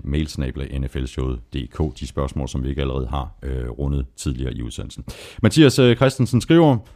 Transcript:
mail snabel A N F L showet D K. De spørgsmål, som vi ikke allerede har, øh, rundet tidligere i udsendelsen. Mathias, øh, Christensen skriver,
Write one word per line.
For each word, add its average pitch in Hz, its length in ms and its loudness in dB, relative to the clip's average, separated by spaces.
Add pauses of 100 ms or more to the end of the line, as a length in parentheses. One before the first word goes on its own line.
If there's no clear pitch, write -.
mail 73 240 -2
snabel 65 340 -6 (100)
A 67 60 -6
N 64 120 -4
F - 60 -10
L 65 120 -4
showet 64 320 -6 (140)
D - 20 -6 (160)
K. - 280 -4
De 67 80 -10
spørgsmål, 67 420 -6
som 65 140 -6
vi 65 60 -4
ikke 69 120 -4
allerede 65 260 -4
har, 65 240 -6 (120)
øh, 64 260 -6
rundet 69 360 -4 (120)
tidligere 64 360 -6
i - 100 -8
udsendelsen. - 400 -12 (380)
Mathias, 127 380 6
øh, 120 160 6
Christensen 127 460 2
skriver, 160 360 6 (180)